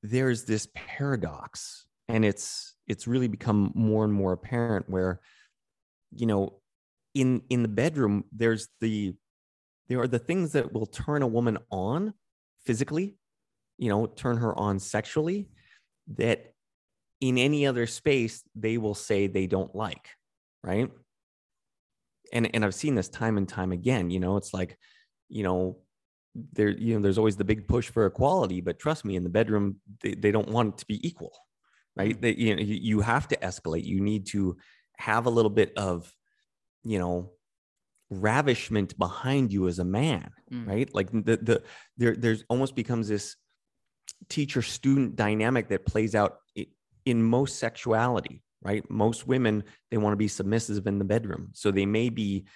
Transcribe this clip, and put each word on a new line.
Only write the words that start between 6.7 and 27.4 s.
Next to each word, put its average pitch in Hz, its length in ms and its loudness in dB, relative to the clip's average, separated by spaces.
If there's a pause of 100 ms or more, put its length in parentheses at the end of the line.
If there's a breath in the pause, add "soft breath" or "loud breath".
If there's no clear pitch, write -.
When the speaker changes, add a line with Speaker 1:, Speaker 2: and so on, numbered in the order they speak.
Speaker 1:
in, 127 360 2
in 123 120 2
the 113 60 2
bedroom, 113 640 2
there's 113 360 0 (120)
the, 104 340 -2 (760)
there 123 120 -2
are 123 80 0
the 120 100 0
things 170 340 -2
that 135 200 0
will 110 140 -2
turn 147 360 -2
a 131 40 2
woman 117 320 2 (120)
on 131 440 -2 (500)
physically, 147 520 -2 (640)
you 120 100 0
know, 107 180 2
turn 120 320 -2
her 117 200 0
on 101 200 0
sexually, 156 680 -4 (680 soft breath)
that - 360 0 (680)
in 127 180 2
any 143 280 2
other 120 200 0
space, 120 560 -2 (120)
they 110 240 -2
will 107 160 -2
say 101 320 0
they 95 200 0
don't 95 280 -2
like, 101 340 -8 (540)
right? 107 280 -2 (1400)
And, 117 220 0
and 110 100 2
I've 98 100 0
seen 147 200 -2
this - 140 0
time 113 280 -2
and 98 120 0
time 92 240 -4
again, 90 380 0
you 92 100 -2
know, 92 160 0
it's - 180 -6
like, 90 240 -6 (500 soft breath)
you 107 140 -6
know, 92 360 -2 (720)
there, 107 160 2
you 113 260 0
know, 107 60 2
there's 98 180 4
always 110 180 4
the 98 80 0